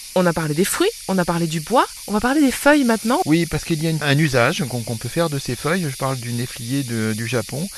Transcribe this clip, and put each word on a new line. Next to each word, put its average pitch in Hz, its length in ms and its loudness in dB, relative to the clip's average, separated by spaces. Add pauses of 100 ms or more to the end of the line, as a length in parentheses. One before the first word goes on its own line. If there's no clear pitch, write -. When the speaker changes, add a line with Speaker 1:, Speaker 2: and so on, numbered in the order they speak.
(160)
Speaker 1:
On 185 100 4
a 170 80 4
parlé 156 200 -2
des 175 120 2
fruits, 370 240 0 (200)
on 190 80 0
a 175 80 0
parlé 170 200 0
du 160 140 -4
bois, 247 260 2 (220)
on 202 60 -4
va 214 80 2
parler 277 200 2
des 262 100 4
feuilles 285 340 4
maintenant. 226 400 2
Speaker 2:
Oui, 165 200 4
parce 151 200 -4
qu'il 160 180 0
y 165 40 0
a - 20 2
une, 156 120 0
un 143 160 2
usage 147 520 2
qu'on, 120 120 -4
qu'on 113 160 -4
peut 120 120 -8
faire 165 200 0
de 143 80 -4
ces 131 180 -4
feuilles. 170 340 -2
Je 131 80 -6
parle 135 200 -2
du 120 140 -8
néflier 120 520 -4
de, 110 320 -2
du 113 120 -6
Japon. 127 500 -4